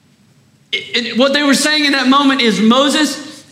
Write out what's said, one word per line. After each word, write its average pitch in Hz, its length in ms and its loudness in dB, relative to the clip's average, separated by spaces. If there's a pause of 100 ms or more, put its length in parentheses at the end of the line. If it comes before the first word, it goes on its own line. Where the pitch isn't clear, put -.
(720)
It, - 340 -6
it, - 120 -8
what 269 160 2
they 294 100 0
were 277 100 2
saying 302 320 0
in 285 60 0
that 262 160 -2
moment 269 340 2
is, 214 180 0
"Moses, 269 920 0